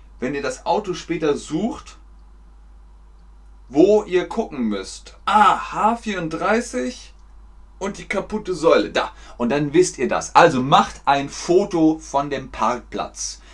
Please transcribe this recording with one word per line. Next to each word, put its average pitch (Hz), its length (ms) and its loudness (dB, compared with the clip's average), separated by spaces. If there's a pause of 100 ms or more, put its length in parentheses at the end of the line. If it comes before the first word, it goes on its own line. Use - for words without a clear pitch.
(220)
wenn 131 120 -4
ihr 139 80 -6
das 127 240 -8
Auto 185 280 -2
später 160 420 -2
sucht, - 640 -6 (1700)
wo 202 360 6
ihr 175 260 -2
gucken 131 400 -4
müsst. - 560 -8
Ah, 196 480 4
H 214 240 2
vierunddreißig 202 1160 -4 (680)
und 196 200 -6
die 170 80 -16
kaputte 202 480 -6
Säule. 147 340 2
Da. - 220 -4 (260)
Und 120 120 -2
dann 147 220 -2
wisst 180 280 2
ihr 120 80 -2
das. - 260 -4
Also 139 300 6
macht 170 420 2
ein 139 240 0
Foto 160 680 0
von 143 320 -4
dem 131 180 -8
Parkplatz. - 880 -6 (140)